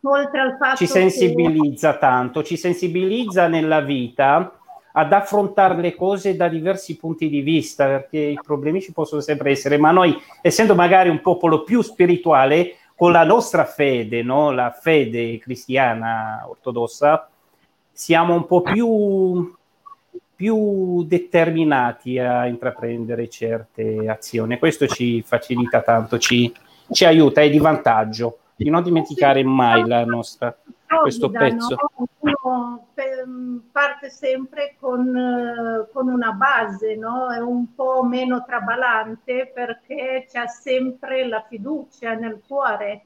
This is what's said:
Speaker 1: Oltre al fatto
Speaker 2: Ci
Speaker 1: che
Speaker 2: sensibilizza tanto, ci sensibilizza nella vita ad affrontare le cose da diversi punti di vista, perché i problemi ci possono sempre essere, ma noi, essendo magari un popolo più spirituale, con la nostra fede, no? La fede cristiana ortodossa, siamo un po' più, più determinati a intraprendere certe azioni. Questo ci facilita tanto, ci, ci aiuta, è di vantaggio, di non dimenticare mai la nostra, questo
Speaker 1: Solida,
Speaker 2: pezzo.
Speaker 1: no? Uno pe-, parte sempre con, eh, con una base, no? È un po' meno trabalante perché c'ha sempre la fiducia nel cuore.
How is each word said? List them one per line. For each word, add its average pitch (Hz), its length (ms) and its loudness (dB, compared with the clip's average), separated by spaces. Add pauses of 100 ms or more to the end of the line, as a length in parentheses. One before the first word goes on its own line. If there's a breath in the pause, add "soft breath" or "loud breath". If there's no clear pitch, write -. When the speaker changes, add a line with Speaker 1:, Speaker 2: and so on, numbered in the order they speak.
Speaker 1:
Oltre 277 360 0
al 254 160 -2
fatto 262 200 0
Speaker 2:
Ci 180 80 2
Speaker 1:
che - 60 -2
Speaker 2:
sensibilizza 165 1040 2
tanto, 127 460 0
ci 165 140 -6
sensibilizza 180 880 0
nella 160 320 2
vita 139 800 0 (380 loud breath)
ad 151 180 2
affrontare 196 680 2
le 170 140 -2
cose 190 400 -2
da 175 140 0
diversi 165 480 -4
punti 160 320 -6
di 147 120 -2
vista, 147 460 0
perché 135 320 -4
i 147 240 -4
problemi 151 380 -4
ci 185 100 -16
possono 151 300 -6
sempre 143 300 -2
essere, 139 260 0
ma 156 140 6
noi, 180 240 4 (260 loud breath)
essendo 208 340 4
magari 175 340 6
un 156 120 -2
popolo 165 420 2
più 226 180 2
spirituale, 170 960 2 (200 loud breath)
con 175 160 4
la 170 120 8
nostra 180 420 4
fede, 117 560 -2
no? 139 300 2
La 123 200 -2
fede 117 680 0
cristiana 113 1080 -4
ortodossa, 131 800 -2 (640)
siamo 170 440 2
un 165 100 -2
po' 180 160 2
più, 190 960 0 (800)
più 196 680 -2
determinati 156 1120 0
a 123 260 0
intraprendere 117 840 -6
certe 110 800 -6
azioni. 113 500 -4
Questo 156 280 0
ci 117 340 -2
facilita 120 600 -2
tanto, 113 380 0
ci, 120 340 0 (380 soft breath)
ci - 140 4
aiuta, 151 360 6
è 147 80 6
di 147 100 4
vantaggio, 117 800 0 (160)
di - 140 -4
non 170 140 0
dimenticare 151 600 2
mai 120 440 2
la 120 180 2
nostra, 117 500 -6 (460)
questo 233 300 0
Speaker 1:
Solida, 233 80 -6
Speaker 2:
pezzo. 240 360 0
Speaker 1:
no? 254 320 -6 (120)
Uno 254 760 -4
pe-, 262 320 -8 (460)
parte 277 380 -4
sempre 262 720 -6
con, 254 360 -2
eh, 240 760 -4
con 254 160 -4
una 240 240 -2
base, 214 640 -2
no? 240 380 -6
È 233 60 -6
un 240 340 -6
po' 262 300 -2
meno 247 420 -2
trabalante 240 1080 -4
perché 254 800 -8
c'ha 240 160 -6
sempre 254 800 -4
la 220 220 -6
fiducia 240 640 -8
nel 220 340 -8
cuore. 214 580 -4